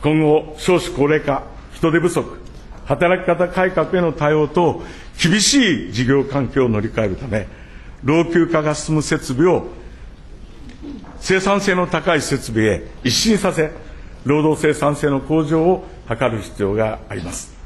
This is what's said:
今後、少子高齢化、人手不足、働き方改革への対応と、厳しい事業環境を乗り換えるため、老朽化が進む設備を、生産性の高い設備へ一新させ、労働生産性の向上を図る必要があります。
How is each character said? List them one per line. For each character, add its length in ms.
今 200
後、 360
少 220
子 120
高 120
齢 160
化、 320
人 180
手 60
不 120
足、 280
働 380
き 20
方 220
改 240
革 260
へ 40
の 120
対 220
応 120
と、 360
厳 220
し 480
い 20
事 140
業 180
環 240
境 200
を 20
乗 100
り 100
換 160
え 40
る 60
た 100
め、 220
老 180
朽 300
化 100
が 140
進 180
む 80
設 320
備 180
を、 140
生 200
産 200
性 140
の 140
高 280
い 60
設 300
備 160
へ 200
一 60
新 300
さ 120
せ、 200
労 180
働 180
生 140
産 200
性 140
の 120
向 220
上 200
を 220
図 80
る 140
必 180
要 140
が 240
あ 60
り 80
ま 80
す。 200